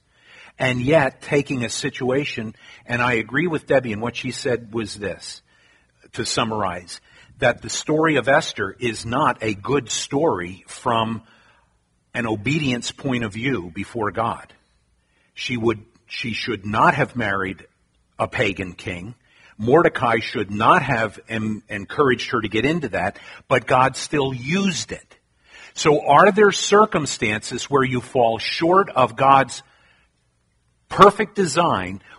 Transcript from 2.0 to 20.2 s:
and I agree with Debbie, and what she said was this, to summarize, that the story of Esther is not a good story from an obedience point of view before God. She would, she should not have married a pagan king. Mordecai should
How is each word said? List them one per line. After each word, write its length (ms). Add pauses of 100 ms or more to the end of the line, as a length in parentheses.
and 160
I 120
agree 340
with 180
Debbie, 280
and 80
what 140
she 160
said 420
was 220
this, 460 (720)
to 120
summarize, 760 (380)
that 220
the 80
story 480
of 100
Esther 520
is 260
not 360
a 140
good 340
story 760
from 560 (880)
an 140
obedience 640
point 320
of 100
view 400
before 380
God. 420 (800)
She 240
would, 260 (240)
she 260
should 320
not 280
have 220
married 500 (540)
a 80
pagan 460
king. 420 (420)
Mordecai 600
should 320